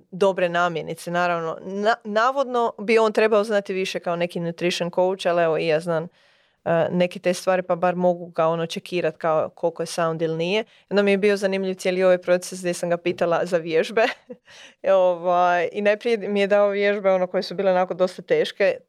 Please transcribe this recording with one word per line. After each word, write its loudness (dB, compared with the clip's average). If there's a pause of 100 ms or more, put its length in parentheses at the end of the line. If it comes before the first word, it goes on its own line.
(100)
dobre 2
namirnice, -2
naravno. -2
Na-, -2 (100)
navodno 0
bi 2
on 4
trebao 4
znati -2
više -4
kao -4
neki -4
nutrition -2
coach, 0
ali 2
evo, 2
i -2
ja 2
znam, -4 (560)
e, 2
neke 0
te 0
stvari, 0
pa -2
bar 0
mogu 0
ga, 0
ono, 0
čekirat -4
kao 0
koliko -4
je -6
sound -2
ili -2
nije. -2 (260)
Onda 2
mi 2
je 2
bio 2
zanimljiv -2
cijeli -2
ovaj 4
proces -2
gdje -4
sam -6
ga 2
pitala -2
za 0
vježbe. 0 (460)
<laughs> -4
Ovaj, 2
i -4
najprije 0
mi -2
je 2
dao 4
vježbe, 0
ono, 2
koje -2
su -10
bile 0
onako 2
dosta -2
teške. 0 (120)